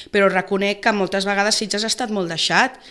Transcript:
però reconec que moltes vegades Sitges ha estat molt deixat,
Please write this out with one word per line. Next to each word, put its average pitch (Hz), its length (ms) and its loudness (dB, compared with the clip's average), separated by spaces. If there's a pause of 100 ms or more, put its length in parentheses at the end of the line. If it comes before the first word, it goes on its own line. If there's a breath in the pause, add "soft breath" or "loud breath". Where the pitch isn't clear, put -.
(100)
però 196 200 4
reconec 196 500 0
que 226 120 2
moltes 196 340 -2
vegades 202 300 0
Sitges 208 280 -4
ha 226 80 -2
estat 247 180 -4
molt 185 200 -2
deixat, 175 500 0 (100)